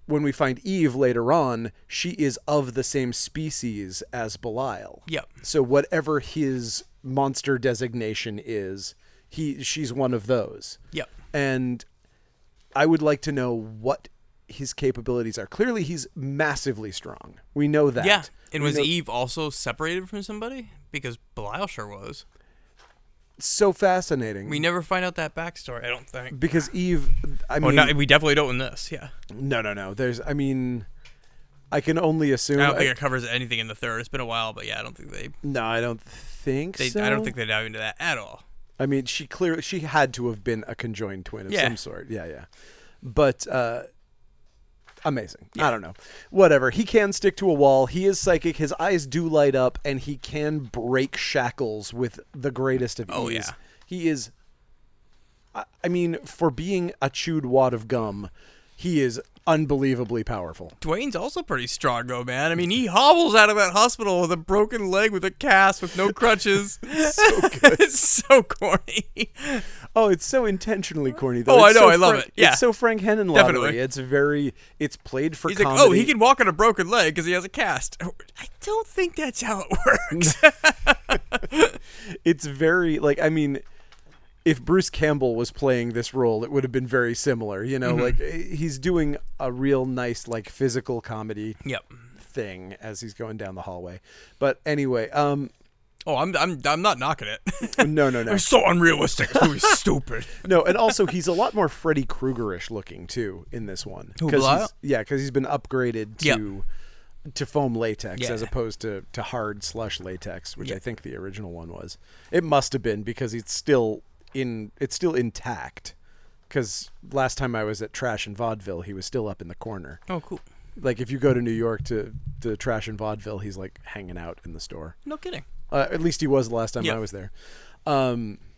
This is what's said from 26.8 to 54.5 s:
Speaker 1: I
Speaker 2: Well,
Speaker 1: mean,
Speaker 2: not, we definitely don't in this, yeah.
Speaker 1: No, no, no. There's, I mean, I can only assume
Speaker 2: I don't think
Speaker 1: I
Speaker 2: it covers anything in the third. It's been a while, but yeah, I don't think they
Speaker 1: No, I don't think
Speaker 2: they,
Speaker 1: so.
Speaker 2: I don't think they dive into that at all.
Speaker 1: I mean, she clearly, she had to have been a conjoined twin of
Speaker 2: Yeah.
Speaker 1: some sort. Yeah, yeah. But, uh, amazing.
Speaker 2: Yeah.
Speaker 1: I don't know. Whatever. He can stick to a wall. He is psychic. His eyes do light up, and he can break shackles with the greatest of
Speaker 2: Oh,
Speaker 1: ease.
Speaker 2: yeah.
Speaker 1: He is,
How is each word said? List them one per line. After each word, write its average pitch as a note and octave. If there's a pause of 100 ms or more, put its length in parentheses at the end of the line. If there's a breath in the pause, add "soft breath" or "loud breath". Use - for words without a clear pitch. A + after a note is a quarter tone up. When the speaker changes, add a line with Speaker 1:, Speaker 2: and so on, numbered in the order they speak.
Speaker 1:
I C#3
Speaker 2:
Well, D3+
Speaker 1:
mean, C#3+
Speaker 2:
not, D3+
we C#3+
definitely C#3+
don't D3
in B2
this, -
yeah. - (260)
Speaker 1:
No, C3
no, G#2
no. G2
There's, A#2+
I C#3+
mean, C3 (840 soft breath)
I D3+
can D#3+
only D#3
assume C#3+
Speaker 2:
I C#3+
don't C#3
think C#3
Speaker 1:
I B2+
Speaker 2:
it A#2+
covers B2+
anything A#2
in A2+
the G#2+
third. A#2
It's A#2
been B2+
a B2
while, A2+
but -
yeah, G#2+
I A2
don't A#2+
think -
they A#2+ (120)
Speaker 1:
No, C3
I A2+
don't A#2
think -
Speaker 2:
they, C3
Speaker 1:
so. G#3
Speaker 2:
I C3
don't A3
think A3+
they A2+
dive A2
into A2
that A2
at D#3+
all. - (340)
Speaker 1:
I C#3
mean, C3+
she C#3+
clearly, E3
she F#3+
had C#3
to A#2+
have G#2+
been A2+
a G#2+
conjoined G2
twin G#2+
of G3
Speaker 2:
Yeah. F#3
Speaker 1:
some A#2
sort. -
Yeah, F#2+
yeah. D2 (600 soft breath)
But, C3+
uh, A#2+ (1200)
amazing. -
Speaker 2:
Yeah. D3+
Speaker 1:
I -
don't G2
know. E2+ (380 loud breath)
Whatever. D3+
He E3
can G3+
stick G3
to G3
a E3
wall. C3+
He F#3
is G3
psychic. E3+
His D3
eyes E3+
do D#3+
light D3
up, B2+
and C3+
he C#3+
can D3+
break B2+
shackles A#2+
with A#2+ (140)
the C3+
greatest C3
of A2
Speaker 2:
Oh, B2
Speaker 1:
ease. -
Speaker 2:
yeah. - (320 soft breath)
Speaker 1:
He F3
is, C#3 (1200)